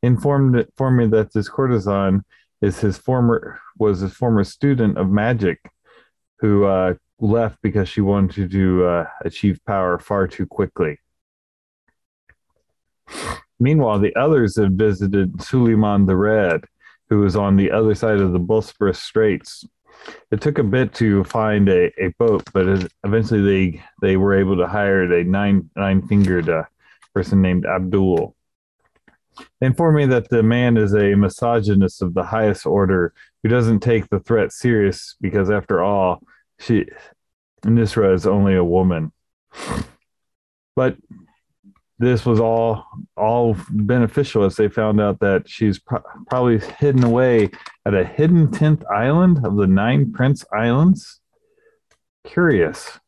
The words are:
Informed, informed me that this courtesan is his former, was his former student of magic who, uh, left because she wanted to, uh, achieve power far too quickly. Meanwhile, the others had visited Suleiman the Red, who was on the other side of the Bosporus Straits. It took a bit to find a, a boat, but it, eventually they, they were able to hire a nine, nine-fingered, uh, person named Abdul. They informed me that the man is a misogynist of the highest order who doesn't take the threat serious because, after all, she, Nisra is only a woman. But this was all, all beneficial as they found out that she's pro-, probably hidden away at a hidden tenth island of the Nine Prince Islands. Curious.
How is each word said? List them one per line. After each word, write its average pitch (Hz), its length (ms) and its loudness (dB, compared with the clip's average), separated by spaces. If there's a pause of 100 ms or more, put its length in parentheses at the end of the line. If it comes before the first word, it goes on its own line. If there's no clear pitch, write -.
Informed, 131 540 2
informed 127 420 0
me 117 80 2 (100)
that 107 160 0
this 104 160 -4
courtesan 98 760 0 (360)
is 98 200 -2
his 101 180 -2
former, 120 600 -2 (180)
was 101 220 0
his 95 140 -6
former 113 280 0
student 123 560 -2
of 95 100 -2
magic 104 520 -2 (800)
who, 101 240 2
uh, 92 300 0 (260)
left 113 420 0
because 104 260 -2
she - 120 -6
wanted 98 500 0
to, 92 340 2
uh, 87 220 0 (180)
achieve - 400 -4
power 92 320 -2
far 98 300 -2
too 90 200 -8
quickly. 82 520 -6 (2500)
Meanwhile, 123 400 2
the - 160 0
others 127 420 2
had 95 180 0
visited 98 640 0
Suleiman 107 640 2
the 92 100 2
Red, 104 480 0 (460)
who 104 100 2
was 98 160 2
on 101 180 2
the 98 160 2
other 110 240 0
side 107 240 0
of 95 140 0
the 90 80 0
Bosporus 98 560 -2
Straits. - 680 -4 (680)
It 110 120 -4
took 147 160 -2
a - 40 0
bit 113 340 0
to 101 280 2
find 104 440 0
a, 90 220 2 (100)
a 92 180 -4
boat, 113 340 0
but 92 160 0
it, 92 240 -2 (100)
eventually 104 380 -2
they, 95 420 0 (200)
they 95 160 0
were 98 200 2
able 98 200 0
to 87 80 0
hire 98 440 0
a 87 140 2
nine, 98 500 -2
nine-fingered, 95 760 0
uh, 80 140 -2 (500)
person 95 260 0
named 90 240 0
Abdul. 92 720 -2 (1200)
They 131 80 -2
informed 156 300 2
me 143 100 2
that 127 220 0
the 117 140 2
man 120 340 2
is 104 180 0
a 101 200 2
misogynist 101 880 0
of 90 100 -4
the 92 100 -4
highest 107 440 -2
order 92 480 0 (280)
who 110 60 -2
doesn't 113 320 2
take 113 280 -2
the 98 120 -4
threat 110 320 -2
serious 107 680 -2
because, 98 300 -2
after 98 320 -2
all, 95 400 -2 (380)
she, 110 260 -2 (800)
Nisra 107 500 2
is 87 120 -2
only 98 280 2
a 90 100 2
woman. 87 480 0 (1600)
But 131 220 -2 (1000)
this 120 280 0
was 113 140 2
all, 113 440 0 (320)
all 113 400 0 (140)
beneficial 110 720 0
as 95 120 -2
they 107 120 2
found 107 320 0
out 101 200 -2
that 98 280 0
she's 104 300 -2
pro-, - 260 -8 (240)
probably 123 300 0
hidden 131 440 0
away 117 460 2 (380)
at 104 80 0
a 92 100 2
hidden 165 460 2
tenth 156 340 0
island 139 640 2
of 95 100 -2
the 101 100 2
Nine 117 460 2
Prince 135 400 -2
Islands. 123 680 0 (1040)
Curious. 117 840 -2